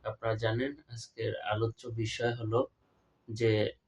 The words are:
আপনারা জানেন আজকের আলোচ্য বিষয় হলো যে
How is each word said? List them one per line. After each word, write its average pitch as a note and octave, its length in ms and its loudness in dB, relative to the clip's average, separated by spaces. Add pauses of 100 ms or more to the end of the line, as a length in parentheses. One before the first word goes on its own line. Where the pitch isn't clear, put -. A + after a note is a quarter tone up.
আপনারা A2 320 -2
জানেন A2+ 360 0 (180)
আজকের A2+ 460 -6
আলোচ্য A2+ 520 -2
বিষয় A2+ 480 -2
হলো A#2 320 2 (600)
যে A2 440 4 (160)